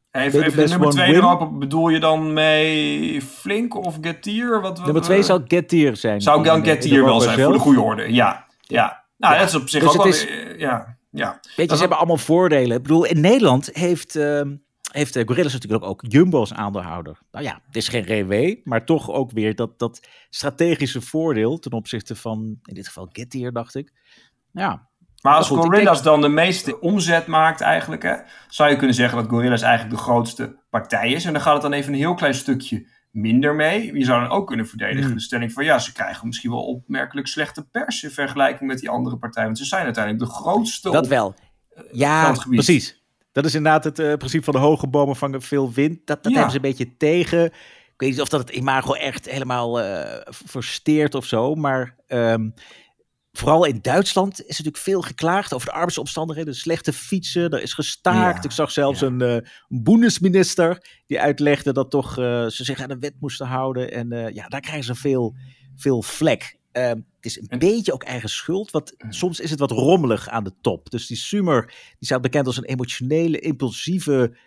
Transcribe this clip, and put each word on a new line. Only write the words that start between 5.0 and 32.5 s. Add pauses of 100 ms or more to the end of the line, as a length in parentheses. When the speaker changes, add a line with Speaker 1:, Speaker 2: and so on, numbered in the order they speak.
Speaker 1:
twee
Speaker 2:
eh,
Speaker 1:
zou
Getir
zijn
Speaker 2:
zou
Speaker 1:
in,
Speaker 2:
dan
Speaker 1:
eh,
in
Speaker 2:
Getir
wel
Speaker 1:
Europa
Speaker 2:
zijn,
voor
de
Speaker 1:
zelf.
Speaker 2:
goede
orde,
ja. (160)
Ja. (120)
Nou,
Speaker 1:
Ja.
Speaker 2:
dat
is
op
zich
Speaker 1:
Dus
Speaker 2:
ook
Speaker 1:
het
Speaker 2:
wel
Speaker 1:
is
Speaker 2:
weer,
eh,
ja, (140)
ja.
Speaker 1:
Weet
je,
Speaker 2:
Dat
Speaker 1:
ze
Speaker 2:
is
Speaker 1:
hebben
allemaal
voordelen.
Ik
bedoel,
in
Nederland
heeft,
ehm, (360)
heeft,
eh,
Gorillas
natuurlijk
ook
Jumbo
als
aandeelhouder. (120)
Nou
ja,
het
is
geen
Rewe,
maar
toch
ook
weer
dat,
dat (220)
strategische
voordeel
ten
opzichte
van,
in
dit
geval
Getir,
dacht
ik. (600)
Ja. (340)
Speaker 2:
Maar
als
Speaker 1:
Maar
goed,
ik
Speaker 2:
Gorillas
Speaker 1:
denk
Speaker 2:
dan
de
meeste
omzet
maakt
eigenlijk,
hè, (320)
zou
je
kunnen
zeggen
dat
Gorillas
eigenlijk
de
grootste (140)
partij
is.
En
dan
gaat
het
dan
even
een
heel
klein
stukje (240)